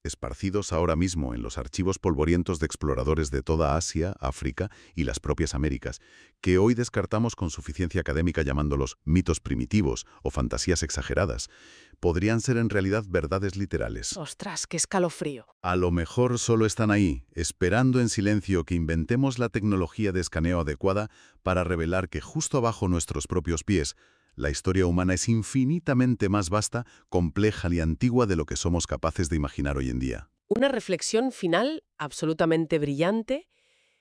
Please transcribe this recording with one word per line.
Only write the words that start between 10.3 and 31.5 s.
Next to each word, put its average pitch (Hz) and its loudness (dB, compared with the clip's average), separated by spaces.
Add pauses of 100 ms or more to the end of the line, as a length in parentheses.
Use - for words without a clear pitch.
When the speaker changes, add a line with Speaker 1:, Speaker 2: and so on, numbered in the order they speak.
Speaker 1:
exageradas, 69 -2 (500)
podrían 90 2
ser 120 0
en 117 2
realidad 101 0
verdades 90 0
literales? 60 -4
Speaker 2:
Ostras, 175 -10
qué 175 -6
escalofrío. 160 -4 (140)
Speaker 1:
A 90 0
lo 90 2
mejor 120 0
solo 113 2
están 107 0
ahí, 92 2
esperando 113 2
en 120 2
silencio 98 0
que 90 -2
inventemos 87 0
la 117 0
tecnología 101 0
de 90 0
escaneo 85 0
adecuada 95 0 (320)
para 90 2
revelar 87 0
que 76 -6
justo - -4
abajo 113 0
nuestros 85 0
propios 82 -2
pies, 85 0 (400)
la 69 -2
historia 92 0
humana 90 2
es 92 -2
infinitamente 127 2
más 98 2
vasta, 107 -2 (220)
compleja 90 2
y 87 2
antigua 117 2
de 98 2
lo 78 0
que - -6
somos 85 0
capaces - -2
de 82 0
imaginar 71 -2
hoy 65 -2
en 62 -2
día. 64 -6 (200)
Speaker 2:
Una 233 2
reflexión 240 -2
final 220 -2 (140)